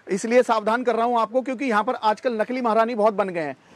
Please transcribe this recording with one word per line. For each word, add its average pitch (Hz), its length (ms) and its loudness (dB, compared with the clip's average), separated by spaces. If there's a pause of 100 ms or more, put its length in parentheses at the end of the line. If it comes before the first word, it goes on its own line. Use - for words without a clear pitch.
इसलिए 233 360 2
सावधान 220 420 0
कर 226 120 2
रहा 226 80 0
हूँ 240 160 0
आपको, 226 220 0
क्योंकि 254 220 -6
यहाँ 214 200 2
पर 247 100 -2
आजकल 220 460 -2
नकली 254 200 -2
महारानी 226 340 2
बहुत 214 200 2
बन 190 140 -2
गए 170 120 -6
हैं। 143 160 -6 (200)